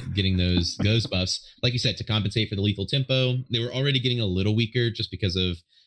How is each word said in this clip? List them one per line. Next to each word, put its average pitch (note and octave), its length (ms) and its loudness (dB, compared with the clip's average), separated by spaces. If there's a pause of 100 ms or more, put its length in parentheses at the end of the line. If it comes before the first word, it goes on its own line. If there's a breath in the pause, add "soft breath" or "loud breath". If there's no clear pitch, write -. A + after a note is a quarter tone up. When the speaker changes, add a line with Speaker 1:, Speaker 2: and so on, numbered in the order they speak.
Speaker 1:
<laughs> F2+ 60 -8
Speaker 2:
getting F#2+ 240 2
those, F2+ 400 2
those A2 300 2
buffs. - 380 -2 (180 loud breath)
Like B2 100 0
you B2 60 -2
said, G#2+ 180 -2
to - 60 -10
compensate G#2+ 460 0
for G#2 60 -4
the G2 60 0
lethal G2+ 240 0
tempo, C3 520 0 (140)
they A#2 80 -2
were A#2 140 -4
already C3+ 260 0
getting B2 200 0
a A2 60 0
little G2 300 2
weaker A#2 360 2
just A2 200 -6
because F#2 240 -2
of, F2+ 220 0 (300 soft breath)